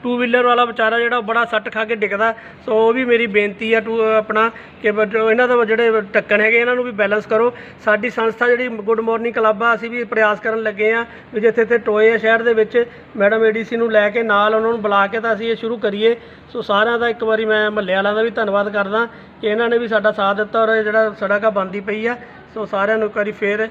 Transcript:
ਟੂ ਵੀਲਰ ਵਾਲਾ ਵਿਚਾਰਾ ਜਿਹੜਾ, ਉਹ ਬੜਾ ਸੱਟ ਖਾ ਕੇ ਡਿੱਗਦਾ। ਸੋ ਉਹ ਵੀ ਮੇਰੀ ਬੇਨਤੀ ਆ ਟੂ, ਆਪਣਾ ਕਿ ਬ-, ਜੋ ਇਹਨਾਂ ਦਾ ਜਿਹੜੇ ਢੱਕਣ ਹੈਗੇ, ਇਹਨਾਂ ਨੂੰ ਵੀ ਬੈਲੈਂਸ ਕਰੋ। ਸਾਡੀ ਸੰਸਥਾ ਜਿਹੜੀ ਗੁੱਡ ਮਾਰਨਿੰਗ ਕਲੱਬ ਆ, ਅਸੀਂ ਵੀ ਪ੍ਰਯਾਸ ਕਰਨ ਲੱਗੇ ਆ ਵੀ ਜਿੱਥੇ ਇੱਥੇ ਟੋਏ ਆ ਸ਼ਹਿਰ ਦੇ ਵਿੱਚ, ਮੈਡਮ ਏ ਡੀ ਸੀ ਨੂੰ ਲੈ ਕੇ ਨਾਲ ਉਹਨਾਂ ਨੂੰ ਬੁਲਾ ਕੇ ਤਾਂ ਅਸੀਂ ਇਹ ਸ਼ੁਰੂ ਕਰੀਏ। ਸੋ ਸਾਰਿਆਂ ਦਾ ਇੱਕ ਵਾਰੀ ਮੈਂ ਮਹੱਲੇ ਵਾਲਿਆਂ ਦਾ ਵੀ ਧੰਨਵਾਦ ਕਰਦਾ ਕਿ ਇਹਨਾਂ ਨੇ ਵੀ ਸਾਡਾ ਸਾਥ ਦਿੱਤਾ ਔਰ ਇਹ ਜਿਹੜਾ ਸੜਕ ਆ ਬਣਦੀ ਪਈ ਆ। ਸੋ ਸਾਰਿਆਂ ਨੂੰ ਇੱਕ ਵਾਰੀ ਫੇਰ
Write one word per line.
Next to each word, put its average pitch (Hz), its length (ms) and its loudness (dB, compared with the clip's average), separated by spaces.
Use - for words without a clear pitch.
ਟੂ 247 140 -2
ਵੀਲਰ 240 280 2
ਵਾਲਾ 247 200 4
ਵਿਚਾਰਾ 226 340 0
ਜਿਹੜਾ, 240 180 0
ਉਹ 240 60 -4
ਬੜਾ 226 220 0
ਸੱਟ 220 280 -4
ਖਾ 220 120 -2
ਕੇ 226 100 -2
ਡਿੱਗਦਾ। 208 380 -2
ਸੋ 220 220 2
ਉਹ 226 60 4
ਵੀ 262 120 -2
ਮੇਰੀ 233 220 2
ਬੇਨਤੀ 208 460 0
ਆ 226 60 4
ਟੂ, 226 220 -2
ਆਪਣਾ 220 500 2
ਕਿ 220 100 0
ਬ-, 208 120 2
ਜੋ 220 280 0
ਇਹਨਾਂ 247 160 2
ਦਾ 240 180 2
ਜਿਹੜੇ 220 360 2
ਢੱਕਣ 208 400 0
ਹੈਗੇ, 226 180 4
ਇਹਨਾਂ 247 160 0
ਨੂੰ 247 80 -2
ਵੀ 247 80 -6
ਬੈਲੈਂਸ 208 340 -2
ਕਰੋ। 233 280 0
ਸਾਡੀ 214 240 0
ਸੰਸਥਾ 226 380 -2
ਜਿਹੜੀ 247 200 2
ਗੁੱਡ 220 320 -2
ਮਾਰਨਿੰਗ 226 340 -2
ਕਲੱਬ 214 300 0
ਆ, 233 120 2
ਅਸੀਂ 226 140 -8
ਵੀ 240 140 -6
ਪ੍ਰਯਾਸ 214 360 0
ਕਰਨ 226 240 -2
ਲੱਗੇ 214 300 0
ਆ 233 120 0
ਵੀ 214 80 -4
ਜਿੱਥੇ 226 200 2
ਇੱਥੇ 233 160 2
ਟੋਏ 220 340 4
ਆ 226 60 0
ਸ਼ਹਿਰ 226 260 2
ਦੇ 233 100 2
ਵਿੱਚ, 220 320 2
ਮੈਡਮ 220 280 2
ਏ 220 60 4
ਡੀ 220 120 -4
ਸੀ 233 140 -6
ਨੂੰ 233 140 0
ਲੈ 208 180 4
ਕੇ 226 140 -2
ਨਾਲ 214 320 2
ਉਹਨਾਂ 220 140 0
ਨੂੰ 233 120 -2
ਬੁਲਾ 202 260 2
ਕੇ 214 120 -4
ਤਾਂ 226 140 -2
ਅਸੀਂ 214 140 -4
ਇਹ 226 80 0
ਸ਼ੁਰੂ 226 220 -6
ਕਰੀਏ। 214 380 0
ਸੋ 240 80 -6
ਸਾਰਿਆਂ 214 380 2
ਦਾ 233 100 0
ਇੱਕ 233 140 -4
ਵਾਰੀ 220 220 0
ਮੈਂ 214 260 2
ਮਹੱਲੇ 196 240 -2
ਵਾਲਿਆਂ 196 180 0
ਦਾ 214 80 0
ਵੀ 233 80 0
ਧੰਨਵਾਦ 208 400 -2
ਕਰਦਾ 208 380 -2
ਕਿ 226 60 -4
ਇਹਨਾਂ 226 220 0
ਨੇ 233 80 2
ਵੀ 233 100 -2
ਸਾਡਾ 214 240 0
ਸਾਥ 202 260 -2
ਦਿੱਤਾ 214 240 -2
ਔਰ 220 80 2
ਇਹ 220 140 2
ਜਿਹੜਾ 214 260 0
ਸੜਕ 202 360 -2
ਆ 226 40 4
ਬਣਦੀ 190 300 -4
ਪਈ 214 260 -6
ਆ। 240 120 -4
ਸੋ 220 120 -8
ਸਾਰਿਆਂ 208 320 0
ਨੂੰ 220 100 0
ਇੱਕ 214 100 -6
ਵਾਰੀ 208 140 -2
ਫੇਰ 208 400 -2